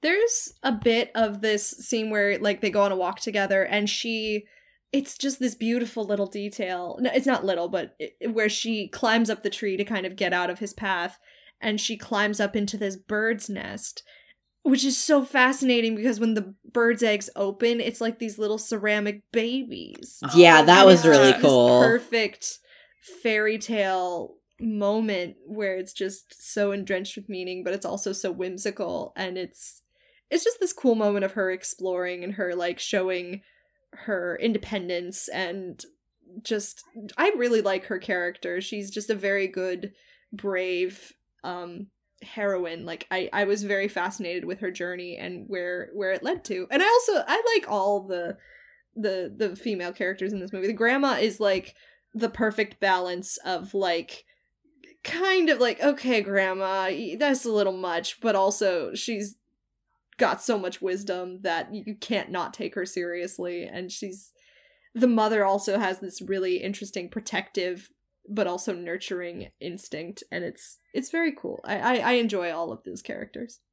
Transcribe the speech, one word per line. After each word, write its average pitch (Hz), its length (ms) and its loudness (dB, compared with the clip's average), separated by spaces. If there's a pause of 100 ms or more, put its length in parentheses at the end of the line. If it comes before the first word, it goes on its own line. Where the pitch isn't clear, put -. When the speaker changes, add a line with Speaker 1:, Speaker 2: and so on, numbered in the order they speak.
Speaker 1:
There's 403 500 0 (100)
a 262 100 0
bit 233 420 2
of 208 260 0
this 214 300 0
scene 220 400 -4
where, 202 280 2
like, 202 220 0
they 208 100 0
go 202 120 4
on 196 100 4
a 190 40 0
walk 185 240 -2
together, 196 440 0
and 208 240 0
she, 220 560 -4 (480)
it's 277 240 -2
just 269 220 -4
this 254 160 0
beautiful 226 500 -2
little 202 220 0
detail. 185 760 -6
No, 254 140 2
it's 262 120 4
not 254 180 2
little, 175 240 0
but 170 300 -4
it, - 340 -6
where 214 160 4
she 214 400 -2
climbs 226 420 2
up - 120 -4
the 202 80 -2
tree 196 260 -4
to 202 80 -2
kind 196 220 -4
of 185 100 -8
get 185 160 0
out 180 180 0
of 180 80 -6
his 202 140 -8
path, 190 460 -4 (420)
and 214 200 -2
she 226 160 -4
climbs 208 440 0
up 202 160 0
into 208 220 -2
this 196 180 -4
bird's 214 540 -2
nest, - 520 -10 (600)
which 269 220 4
is 269 140 0
so 294 260 4
fascinating 254 680 2
because 214 240 0
when 226 160 2
the 196 200 -6 (180)
bird's 233 300 2
eggs 208 340 0
open, 233 440 0
it's - 200 -4
like 226 180 -2
these 214 200 -8
little 214 200 -2
ceramic 208 640 -2 (100)
babies. 233 880 -4 (140)
Speaker 2:
Yeah, 165 280 12
Speaker 3:
Oh, 151 40 8
Speaker 2:
that 175 120 12
Speaker 1:
And 196 80 12
Speaker 2:
was 180 140 12
Speaker 1:
it's 156 80 6
Speaker 2:
really 135 240 12
Speaker 1:
just 127 100 4
this 147 80 8
Speaker 2:
cool. 123 320 10
Speaker 1:
perfect 226 760 2 (640)
fairy 214 360 0
tale 185 800 -2 (220)
moment 208 800 0 (100)
where 208 300 -4
it's 185 180 -8
just - 580 -8
so 202 300 0
drenched 190 340 -6
with 196 140 -16
meaning, 185 340 -8
but 180 100 -4
it's 196 120 -8
also 190 260 -6
so 196 200 -4
whimsical, 185 840 -6
and 185 220 -8
it's, - 440 -12 (480)
it's 330 140 0
just 466 160 0
this 349 140 -2
cool 240 200 4
moment 208 300 0
of 196 80 -2
her 190 180 0
exploring 180 760 -4
and 196 100 -8
her, 180 200 -4
like, 175 240 -4
showing 185 600 -2 (520)
her 180 480 -4
independence, 190 880 -4
and 180 540 -8 (600)
just, - 420 -6 (320)
I 381 200 2
really 240 260 2
like 190 240 -2
her 190 120 -6
character. 180 640 -4
She's 196 300 -8
just 208 200 -10
a 220 60 4
very 196 320 0
good, 185 440 -6 (400)
brave, 185 840 -4 (280)
um, 175 440 -10 (360)
heroine. 180 600 -4
Like, 170 260 -12
I, 185 220 -2
I 208 120 0
was 202 200 0
very 202 240 -2
fascinated 180 560 -6
with 180 160 -8
her 185 100 -6
journey 180 460 -10
and 175 320 -12
where, 180 460 -6
where 190 180 -2
it 190 100 -4
led 339 220 -4
to. 185 260 -6
And 277 120 2
I 392 40 4
also, 453 400 2
I 415 160 0 (140)
like - 120 -2
all 202 380 0
the, 175 300 -6 (580)
the, 190 400 -4
the 190 220 -4
female 185 360 -4
characters 190 420 -4
in 196 40 -6
this 185 140 -10
movie. 190 160 -2
The 226 60 0
grandma 254 400 2
is, 208 260 0
like, 190 340 0 (400)
the 226 160 -2
perfect 214 480 -2
balance 185 600 -2
of, 185 360 -6
like, 175 500 -2 (800)
kind 370 460 2
of 277 120 4
like, 240 220 0
"Okay, 254 380 2
grandma, 190 680 0
y-, 185 280 -6
that's 269 280 0
a 233 40 -4
little 202 260 2
much," 175 440 -6
but 220 160 2
also 190 580 0
she's 208 420 -8 (840)
got 190 240 0
so 226 160 0
much 180 240 -6
wisdom 185 580 -6
that 165 300 -4
y-, 208 160 -10
you 214 80 -10
can't - 360 -4
not 175 220 -4
take - 220 -8
her 185 100 -4
seriously, 175 800 -8
and 185 280 -10
she's, 196 420 -14 (640)
the 240 120 4
mother 220 360 4
also 196 360 0
has 185 220 -2
this 185 200 -12
really 185 380 -2
interesting 196 500 -8
protective 190 800 -6 (400)
but 202 180 -2
also 180 280 -4
nurturing 175 760 -10 (100)
instinct, 175 720 -12
and 175 140 -8
it's, - 360 -14 (120)
it's 262 180 -6
very 330 240 -2
cool. - 300 -12
I, 202 140 -6
I, 247 180 0
I 233 180 0
enjoy 202 380 -2
all 165 180 -6
of - 140 -14
those 185 160 -12
characters. - 600 -12 (120)